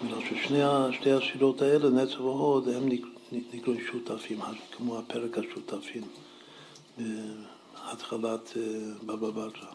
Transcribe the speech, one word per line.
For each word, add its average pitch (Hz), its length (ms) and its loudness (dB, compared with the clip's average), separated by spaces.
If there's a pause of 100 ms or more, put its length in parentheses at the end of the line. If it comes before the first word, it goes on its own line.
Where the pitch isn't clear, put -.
בגלל 113 200 -4
ששני - 380 2
ה-, 139 300 4
שתי 135 200 4
השירות 135 500 4
האלה, 143 280 8
נצח 131 300 4
והוד, 135 480 4
הם 127 200 2
נק-, 120 180 0 (260)
נק-, 120 220 -6
נקראים 120 260 0
שותפים, 113 600 -6 (300)
כמו 117 280 -4
הפרק 117 400 -4
השותפים, - 640 -8 (960)
בהתחלת, 110 1600 -6
אה, 113 60 -2 (440)
בבא 110 240 -2
בתרא. 110 440 -8